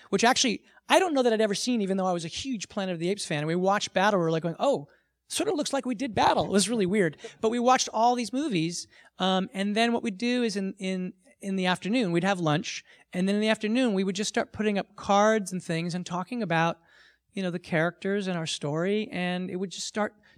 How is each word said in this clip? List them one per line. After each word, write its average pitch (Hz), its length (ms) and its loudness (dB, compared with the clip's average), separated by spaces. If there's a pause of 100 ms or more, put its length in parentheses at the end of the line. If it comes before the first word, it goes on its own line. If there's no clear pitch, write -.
which 196 140 2
actually, 240 380 2 (260)
I 294 120 6
don't 359 140 2
know 269 100 2
that 240 100 4
I'd 214 80 2
ever 202 140 2
seen, 240 260 0
even 190 160 0
though 190 80 0
I 185 60 2
was 170 140 -2
a - 20 -8
huge 240 420 -8
Planet 190 240 -4
of 165 60 -6
the 170 100 -2
Apes 202 160 -4
fan. 151 140 -2
And 151 80 -2
we 160 80 0
watched 190 380 0
Battle, 196 260 4
we 165 60 2
were 160 60 2
like 160 120 0
going, 165 160 -4
"Oh, 214 280 0 (420)
sort 381 200 -2
of 392 60 0
looks 294 180 -2
like 269 120 -2
we 254 100 -4
did 220 180 -6
Battle." 202 320 4
It - 60 -4
was 190 180 2
really 226 160 0
weird. 175 320 2 (240)
But 226 80 0
we 240 100 0
watched 247 340 4
all 233 200 4
these 240 200 -4
movies. 185 540 -2 (320)
Um, 190 340 0
and 202 220 -2
then 233 180 2
what 233 100 -2
we'd 202 140 -4
do 240 260 0
is 214 120 -2
in, 190 240 -4
in, 190 340 -4 (280)
in 196 140 -4
the 185 100 0
afternoon. 185 460 0
We'd 170 120 2
have 190 160 2
lunch, 156 440 0 (300)
and 185 140 0
then 202 80 0
in 208 60 0
the 220 80 2
afternoon, 220 440 2
we 190 100 2
would 190 120 -2
just 202 140 -4
start - 220 -4
putting 208 260 0
up - 180 -6
cards 208 560 4
and 185 100 -6
things 165 340 -4
and 180 100 -6
talking 180 360 -6
about, 165 360 2 (560)
you 196 100 -4
know, 180 80 -2
the 175 80 -6
characters 185 680 -2
and 180 100 -2
our 160 100 -4
story, 175 640 -2
and 180 380 -4
it 180 80 -6
would 185 120 -6
just - 180 -10
start - 260 -4 (240)